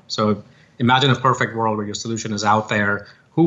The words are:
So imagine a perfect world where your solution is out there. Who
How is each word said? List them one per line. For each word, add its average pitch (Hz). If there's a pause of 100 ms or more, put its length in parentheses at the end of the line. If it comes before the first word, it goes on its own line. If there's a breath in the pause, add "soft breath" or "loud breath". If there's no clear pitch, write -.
So 107 (340 soft breath)
imagine 131
a 123
perfect 120
world 110
where 104
your 104
solution 113
is 104
out 107
there. 101 (240 loud breath)
Who 160